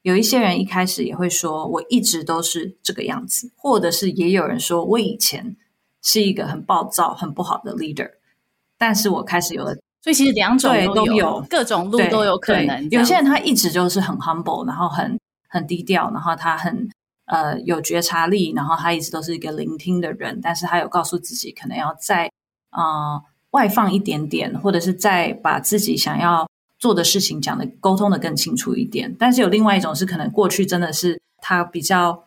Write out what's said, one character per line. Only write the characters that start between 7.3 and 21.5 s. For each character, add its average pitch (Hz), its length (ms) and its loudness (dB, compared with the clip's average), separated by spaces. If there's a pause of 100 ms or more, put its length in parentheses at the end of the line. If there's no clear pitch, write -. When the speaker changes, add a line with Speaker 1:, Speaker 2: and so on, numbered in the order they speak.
Speaker 1:
不 160 120 -6
好 - 160 -2
的 - 180 -10
leader， - 360 -8 (680)
但 226 160 2
是 208 160 2
我 170 120 0
开 180 160 -2
始 170 140 -2
有 143 100 -6
了” 147 140 -6 (240)
Speaker 2:
所 320 100 -2
以 311 40 6
其 277 120 4
实 269 60 4
两 208 260 2
种 269 140 4
都 226 80 4
有， 196 140 2
Speaker 1:
对， - 0 -
都 220 200 4
有。 160 340 2
Speaker 2:
各 320 140 2
种 202 280 0
路 233 80 2 (120)
都 214 140 2
有 190 140 2
可 196 160 0
能， 175 120 2
Speaker 1:
对， - 0 -
对。 - 0 -
Speaker 2:
这 143 80 0
样 143 160 -6
子。 226 60 4
Speaker 1:
有 240 80 6
些 330 120 4
人 320 80 4
他 277 140 4
一 - 140 0
直 185 180 2
就 180 180 2
是 185 120 0
很 190 160 -2
humble， 165 500 -4
然 - 80 -4
后 170 140 -2
很， - 320 -4 (260)
很 170 200 -4
低 175 160 -4
调， 180 280 0
然 - 100 -8
后 165 140 -2
他 160 240 -2
很， 175 320 -4 (360)
呃， 151 340 0
有 170 200 0
觉 170 220 -2
察 165 240 0
力， 180 300 2
然 143 80 -2
后 156 100 0
他 170 180 0
一 165 80 -2
直 151 120 -8
都 160 100 -8
是 165 100 -6
一 160 60 -6
个 156 140 -8
聆 156 260 -6
听 180 220 0
的 160 120 -4
人， - 300 -8
但 170 140 -2
是 175 100 -6
他 170 140 0
有 - 80 -4
告 175 160 0
诉 175 120 -6
自 - 200 -8
己 - 160 -10